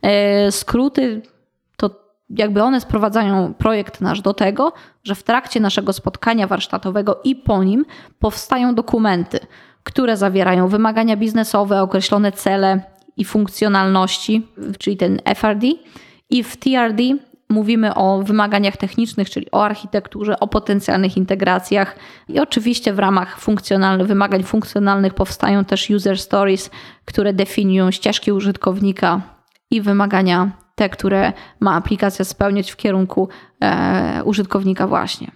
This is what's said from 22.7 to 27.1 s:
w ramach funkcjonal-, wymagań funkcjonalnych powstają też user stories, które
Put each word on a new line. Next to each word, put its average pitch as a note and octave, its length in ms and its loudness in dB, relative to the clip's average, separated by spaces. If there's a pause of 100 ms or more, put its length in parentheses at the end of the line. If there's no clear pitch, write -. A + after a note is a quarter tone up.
w G3 60 -2
ramach F#3+ 400 0
funkcjonal-, F#3+ 680 0
wymagań G3 380 2
funkcjonalnych G3 720 0
powstają G3 520 0
też G3 240 -4
user G3 300 0
stories, G3 500 0 (360)
które G3+ 280 0